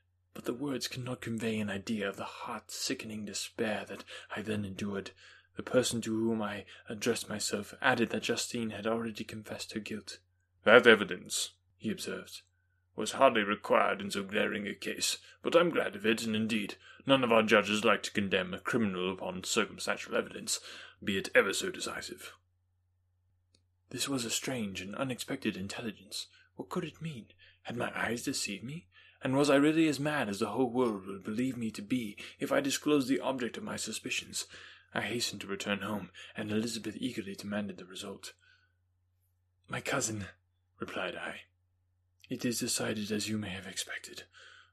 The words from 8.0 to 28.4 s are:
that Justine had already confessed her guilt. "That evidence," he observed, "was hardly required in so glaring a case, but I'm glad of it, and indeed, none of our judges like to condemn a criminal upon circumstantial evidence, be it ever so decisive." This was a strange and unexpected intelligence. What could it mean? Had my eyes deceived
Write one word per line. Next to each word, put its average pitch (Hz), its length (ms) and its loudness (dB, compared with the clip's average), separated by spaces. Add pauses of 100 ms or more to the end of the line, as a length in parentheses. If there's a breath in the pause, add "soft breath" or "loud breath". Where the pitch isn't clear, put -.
that 110 120 -2
Justine 117 460 -2
had 101 160 -6
already 113 380 -2
confessed 107 500 -10
her 113 60 -4
guilt. - 400 -10 (440)
"That 120 220 12
evidence," 101 680 6 (220)
he 113 140 -6
observed, - 540 -8 (520)
"was 107 180 -4
hardly 123 280 6
required 101 600 2
in 101 100 -6
so 101 120 -2
glaring 104 440 -2
a 98 80 -6
case, - 420 -4 (240 loud breath)
but - 140 2
I'm 170 160 6
glad 101 240 -2
of 101 100 -4
it, 113 180 2
and 110 120 -2
indeed, 107 400 -2 (300 loud breath)
none 135 180 6
of 117 80 4
our 113 120 8
judges 107 400 6
like 104 200 6
to - 80 -6
condemn 95 420 0
a 92 60 -6
criminal 92 520 2
upon 92 320 -6
circumstantial 101 720 -2
evidence, - 440 -2 (440 loud breath)
be 98 140 0
it 92 180 -4
ever 104 180 6
so 95 160 -2
decisive." - 640 -10 (1600)
This - 180 -4
was 131 180 -2
a 113 40 -4
strange 110 500 -2
and 95 160 -8
unexpected 127 640 -4
intelligence. 98 680 -8 (280 soft breath)
What - 140 -10
could 180 160 -4
it - 160 -12
mean? 147 320 -10 (300 loud breath)
Had 120 120 -8
my 117 240 -4
eyes - 240 -2
deceived - 400 -4